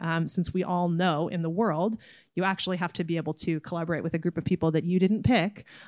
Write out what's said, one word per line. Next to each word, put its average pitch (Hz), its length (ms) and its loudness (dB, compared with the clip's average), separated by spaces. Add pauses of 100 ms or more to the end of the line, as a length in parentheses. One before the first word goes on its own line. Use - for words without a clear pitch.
Um, 165 260 0
since - 240 -2
we 185 120 0
all 175 260 0
know 170 380 2
in 170 160 -4
the 165 60 -2
world, 196 520 0 (340)
you 175 100 0
actually 185 320 -2
have 170 160 -4
to 180 100 -2
be 165 140 -2
able 156 180 -2
to 160 240 -2
collaborate 165 440 -4
with - 100 -2
a 165 40 -2
group 170 200 -2
of 165 80 -4
people 160 260 2
that 156 140 2
you 180 140 2
didn't 196 240 4
pick, 208 420 2 (220)